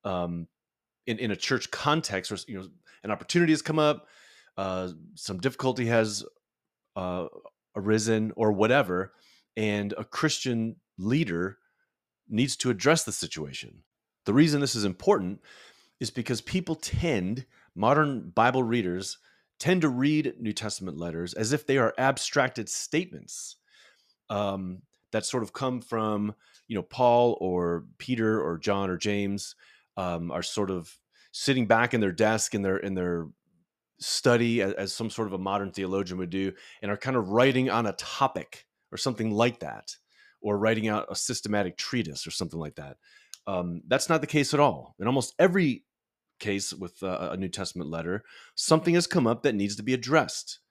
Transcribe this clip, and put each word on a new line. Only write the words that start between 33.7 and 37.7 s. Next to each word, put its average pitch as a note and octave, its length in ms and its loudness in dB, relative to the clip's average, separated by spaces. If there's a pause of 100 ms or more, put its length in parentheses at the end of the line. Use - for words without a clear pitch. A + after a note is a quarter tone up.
study, A#2 600 2
as, F#2+ 140 2
as G2 180 -4
some A2+ 160 -6
sort A2 180 -4
of F#2+ 60 -6
a F#2+ 40 -4
modern G2 360 -2
theologian F#2 440 -2
would F2+ 120 -4
do, F#2+ 240 -2 (280)
and G2+ 80 -6
are G#2 60 0
kind C3 220 -2
of G2+ 100 0
writing B2+ 420 4
on A2+ 160 2